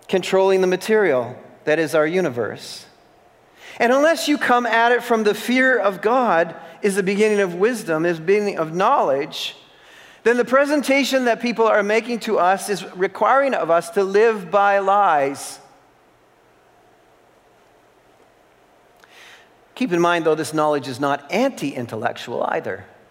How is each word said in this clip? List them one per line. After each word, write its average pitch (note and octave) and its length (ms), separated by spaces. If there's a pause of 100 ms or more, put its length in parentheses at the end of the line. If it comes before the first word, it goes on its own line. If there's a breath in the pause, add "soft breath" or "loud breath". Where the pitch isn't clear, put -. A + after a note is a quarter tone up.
controlling F#3+ 540
the F#3 60
material F3+ 680 (300)
that D#3 120
is D#3 160
our D#3 140
universe. C3 800 (920 loud breath)
And A#3 120
unless D4+ 360
you D4 100
come A#3+ 300
at A3+ 240
it A#3+ 100
from A3+ 220
the G#3 100
fear B3+ 460
of G3 200
God G#3+ 560 (280 loud breath)
is G3 120
the G3+ 60
beginning G#3 380
of F#3 160
wisdom, F3 500
is F3 120
the D#3+ 60
beginning G3+ 360
of D#3 120
knowledge, E3+ 840 (640 loud breath)
then A#3+ 160
the A#3+ 80
presentation C4+ 800
that A#3 160
people A3+ 240
are G#3+ 160
making A3 380
to G#3+ 180
us F#3+ 320
is F#3 240
requiring A3 600
of E3 160
us E3+ 200
to G3+ 120
live G3 480
by G3+ 260
lies. F#3 840 (4000 loud breath)
Keep B3 180
in F3 80
mind, E3+ 260
though, D#3 100
this D#3 180
knowledge D3+ 340
is B2+ 120
not C#3+ 320
anti-intellectual C3+ 1160
either. G2 360 (240)